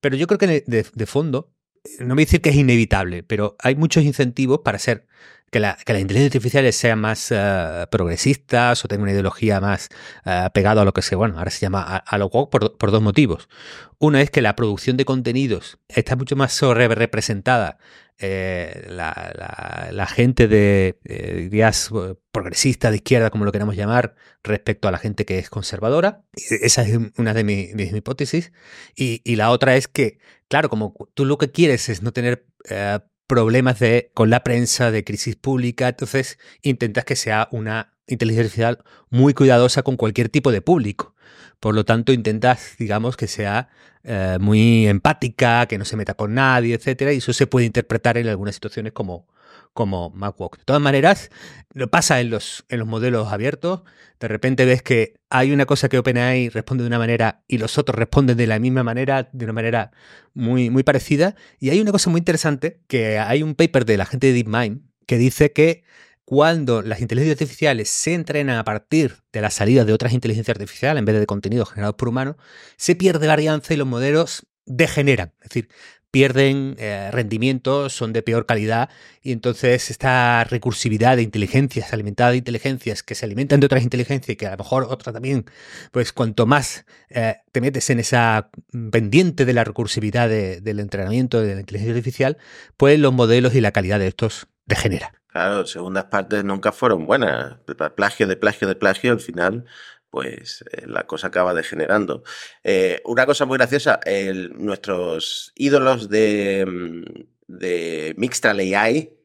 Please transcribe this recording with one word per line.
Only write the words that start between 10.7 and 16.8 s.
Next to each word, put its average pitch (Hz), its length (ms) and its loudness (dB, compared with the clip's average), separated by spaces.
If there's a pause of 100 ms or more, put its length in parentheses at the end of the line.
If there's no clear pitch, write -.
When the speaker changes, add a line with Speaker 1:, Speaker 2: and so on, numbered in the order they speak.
Speaker 1:
a - 20 6
lo 85 80 4
que - 80 -2
se, - 160 -2
bueno, 98 220 0
ahora 90 120 -4
se - 100 -8
llama 95 220 -2
a, 92 140 -6
a 101 220 -4
lo 98 100 0
woke 131 220 0
por, - 260 0
por 101 140 0
dos 107 100 4
motivos. 104 480 2 (500)
Uno 151 200 4
es 143 120 4
que 143 120 2
la 104 140 2
producción 117 420 -2
de 135 80 0
contenidos 123 720 -4 (100)
está - 280 -2
mucho 135 200 -4
más 135 160 0
sobre-representada 113 1300 0 (420)